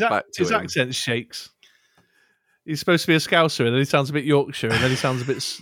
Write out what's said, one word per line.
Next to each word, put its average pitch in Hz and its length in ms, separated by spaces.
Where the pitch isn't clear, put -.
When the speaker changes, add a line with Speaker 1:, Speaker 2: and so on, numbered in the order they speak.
Speaker 1:
ac-, 226 60
Speaker 2:
back 214 240
to 190 100
Speaker 1:
his 175 80
Speaker 2:
him. 214 120
Speaker 1:
accent 127 320
shakes. - 560
He's 151 160
supposed 170 240
to - 40
be 170 60
a 160 40
Scouser, 160 480
and 117 80
then 131 60
he 139 60
sounds 139 240
a - 20
bit 143 120
Yorkshire, 143 440
and 113 140
then 131 80
he 131 60
sounds 127 260
a - 20
bit 131 140
s-, - 240